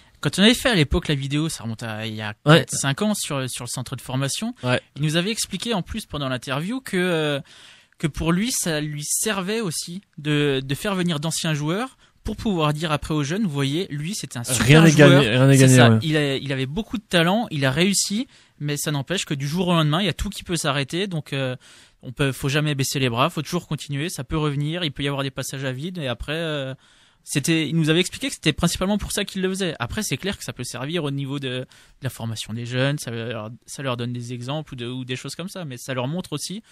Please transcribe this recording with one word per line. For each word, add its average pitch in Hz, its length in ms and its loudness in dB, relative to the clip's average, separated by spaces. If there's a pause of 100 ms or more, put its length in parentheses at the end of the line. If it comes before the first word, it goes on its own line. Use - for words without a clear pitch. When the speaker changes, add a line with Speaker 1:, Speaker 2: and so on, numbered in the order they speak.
(200)
Speaker 1:
quand 151 180 -2
on 185 40 4
avait 226 120 8
fait - 140 0
à 240 80 4
l'époque 165 320 2
la 151 80 2
vidéo, 139 320 -2
ça - 160 -10
remonte 113 180 -8
à 110 240 -8
il 110 80 -8
y 107 80 -8
a 107 120 -6 (120)
Speaker 2:
Ouais. 151 140 10
Speaker 1:
quatre, 131 160 -4
cinq 135 260 -2
ans 214 120 2
sur, 131 360 -4
sur - 140 -10
le 120 40 -10
centre - 280 -8
de 113 40 -8
formation, 135 600 -4
Speaker 2:
Ouais. 123 180 0 (160)
Speaker 1:
il 135 60 -4
nous 151 140 0
avait 180 160 0
expliqué 226 420 -4
en 180 80 -2
plus - 240 -8
pendant 143 220 -6
l'interview 143 520 -4
que, - 160 -6
euh, 160 440 0 (580)
que - 80 -2
pour 160 260 -2
lui, 208 200 0
ça 156 280 -2
lui 147 240 -6
servait 202 560 -2
aussi 180 420 -6 (160)
de, 147 460 2
de 135 120 -4
faire 208 180 -2
venir 175 240 0
d'anciens 160 340 -2
joueurs 165 460 -2 (240)
pour 214 140 -6
pouvoir 165 380 2
dire 156 180 -2
après 151 220 -2
aux 151 100 0
jeunes, 175 200 -2
vous 196 60 2
voyez, 143 400 -2
lui, 151 240 -6
c'était - 240 -10
un 120 60 -6
super 113 220 0
Speaker 2:
Rien 151 160 12
n'est 165 80 10
Speaker 1:
joueur. - 200 10
Speaker 2:
gagné, - 200 8
rien 127 180 6
n'est 139 80 10
Speaker 1:
C'est 131 60 10
Speaker 2:
gagné, 131 140 10
Speaker 1:
ça. 120 140 10
Speaker 2:
ouais. 110 120 8
Speaker 1:
Il 156 160 2
a, 139 180 0
il 127 160 -4
avait 131 140 -2
beaucoup 175 320 -6
de - 40 -14
talent, 185 480 2
il 139 140 -2
a 135 60 4
réussi, 196 580 0 (340)
mais 147 140 -2
ça 151 140 -4
n'empêche 147 340 -2
que - 80 -4
du 143 160 -4
jour 175 200 0
au 180 40 4
lendemain, 160 300 4
il - 20 0
y 180 60 0
a - 20 0
tout - 160 -4
qui - 160 -12
peut 180 120 -4
s'arrêter. 147 500 -2
Donc, 170 260 -6
euh, 131 240 -4 (460)
on 131 100 -12
peut, 139 200 0
faut 139 180 -4
jamais 151 240 0
baisser 135 240 -2
les 131 100 2
bras, 123 220 2
faut 165 100 -6
toujours 170 260 -4
continuer, 143 440 -6
ça - 120 -10
peut 160 140 -4
revenir, 151 480 -2
il 147 80 -4
peut 143 100 -8
y 139 60 0
avoir 139 140 -2
des 139 80 -4
passages 135 340 -8
à 131 80 -2
vide, 160 240 -8
et 147 120 -4
après, 123 260 -6
euh, 151 400 -4 (500)
c'était, 160 420 0
il 135 80 -4
nous 160 140 2
avait 160 120 4
expliqué - 280 -2
que 277 60 -10
c'était - 180 2
principalement 190 460 0
pour - 140 -6
ça 208 120 -2
qu'il 190 160 -8
le 185 80 0
faisait. 185 300 -2
Après, 120 240 -4
c'est 139 160 -4
clair 196 180 -6
que - 80 -14
ça - 80 -8
peut - 100 -8
servir 143 420 -6
au 143 60 -2
niveau 139 280 -4
de, 135 100 -6
de 127 180 -6 (360)
la 131 80 -4
formation 113 420 -8
des 120 140 -8
jeunes, 131 320 0
ça - 120 -10
leur, 113 400 -8 (140)
ça - 180 -12
leur 127 140 -2
donne 120 160 -4
des 120 220 -8
exemples 139 400 -8
ou - 20 -12
de, 120 100 -8
ou 127 200 -8
des 127 100 -6
choses 135 200 -10
comme 175 120 -10
ça, 185 160 -12
mais 131 140 -10
ça - 160 -8
leur 123 120 -2
montre 165 280 -6
aussi 180 380 -8